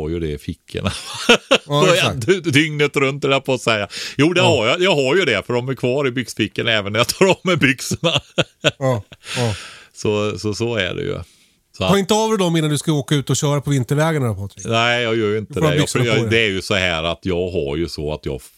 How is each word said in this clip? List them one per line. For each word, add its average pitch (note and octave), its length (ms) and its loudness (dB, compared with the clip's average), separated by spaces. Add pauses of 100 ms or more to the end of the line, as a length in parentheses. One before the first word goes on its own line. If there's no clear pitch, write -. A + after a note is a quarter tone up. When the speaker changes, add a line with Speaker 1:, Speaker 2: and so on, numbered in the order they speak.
Speaker 1:
har D2+ 80 -4
ju E2+ 120 -4
det D#2+ 100 -2
i D2 80 -6
fickorna. - 540 -6 (720)
Speaker 2:
Ja, C#3+ 160 2
Speaker 1:
<laughs> F#3+ 40 4
Så F3+ 80 4
Speaker 2:
exakt. A2+ 340 0
Speaker 1:
jag, F#3 160 4
dy-, E3+ 60 0
dygnet D3 460 0
runt, C#3 280 0
eller C3+ 160 2
på C3+ 140 -4
att A#2+ 60 -4
säga. G#2 280 0 (280)
Jo, D3+ 160 4
det F3 80 2
Speaker 2:
Ja. F#3 60 4
Speaker 1:
har C#3 200 4
jag. B2+ 140 2
Jag F#3 140 4
har C#3 220 2
ju F#3+ 80 4
det, G#2+ 220 2
för A#2+ 80 -2
de A#2+ 140 -2
är C3+ 60 -4
kvar B2+ 340 0
i - 20 0
byxfickorna A#2 600 -4
även G#2 220 0
när G#2+ 80 0
jag A#2+ 80 2
tar - 180 2
av F#3 160 4
mig F3+ 140 0
byxorna. C3+ 560 -2 (240)
<laughs> - 420 -2
Speaker 2:
Ja, B2+ 240 0 (340)
ja. A#2+ 180 0 (400)
Speaker 1:
Så, G#2 440 -2
så, G#2+ 160 -4
så A#2 220 -2
är F#2 180 -2
det F2+ 80 -4
ju. F2+ 160 -4 (580)
Så - 80 -2
Speaker 2:
Ta F#2 80 4
Speaker 1:
att G3+ 60 4
Speaker 2:
inte G3 160 2
av A3 140 2
dig A3 100 0
dem F3 180 2
innan D#3 140 0
du D3 80 0
ska E3 140 -2
åka D3 220 0
ut C#3+ 160 -2
och C3+ 60 2
köra C#3+ 240 0
på C#3+ 100 -6
vintervägarna C#3+ 560 0
då, A2 80 -2
Patrik. F#2+ 320 -10
Speaker 1:
Nej, A#2+ 360 2
jag A2+ 140 0
gör A2 140 2
ju G#2+ 80 0
inte G#2 160 -8
Speaker 2:
Du - 60 -2
får - 60 4
ha D3+ 40 4
Speaker 1:
det. D3 60 2
Jag, D3 60 2
Speaker 2:
byxorna A#2+ 220 0
Speaker 1:
jag, A2+ 120 2
Speaker 2:
på A2 60 4
dig. A2+ 80 -2
Speaker 1:
det A2+ 160 4
är G#2 40 2
ju F#2+ 120 -2
så - 120 -2
här F2 300 0
att E2+ 180 -2
jag F2+ 280 -2
har D2+ 260 -2
ju E2 120 -2
så D2+ 260 -6
att D2+ 120 -10
jag C#2 100 -4
f-, - 220 -16